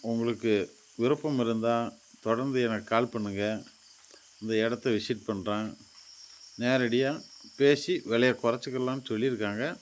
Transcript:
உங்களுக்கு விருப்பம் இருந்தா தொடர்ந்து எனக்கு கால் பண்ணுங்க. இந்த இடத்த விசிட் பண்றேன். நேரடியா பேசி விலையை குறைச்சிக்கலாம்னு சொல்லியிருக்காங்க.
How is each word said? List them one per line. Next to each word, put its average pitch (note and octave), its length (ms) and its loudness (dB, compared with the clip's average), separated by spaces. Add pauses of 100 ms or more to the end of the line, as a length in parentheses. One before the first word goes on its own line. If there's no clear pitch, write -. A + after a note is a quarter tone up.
(120)
உங்களுக்கு A#2 420 0 (480)
விருப்பம் C#3+ 420 0
இருந்தா A#2 320 2 (500)
தொடர்ந்து B2+ 420 0
எனக்கு A2 260 -4
கால் A#2+ 200 2
பண்ணுங்க. G2+ 300 -4 (960)
இந்த A2 140 -2 (120)
இடத்த A#2 280 0
விசிட் G#2 320 -4
பண்றேன். G#2 420 -4 (920)
நேரடியா B2+ 480 2 (480)
பேசி C#3+ 360 4 (180)
விலையை B2 220 6 (100)
குறைச்சிக்கலாம்னு B2+ 680 -2
சொல்லியிருக்காங்க. A2 560 -2 (140)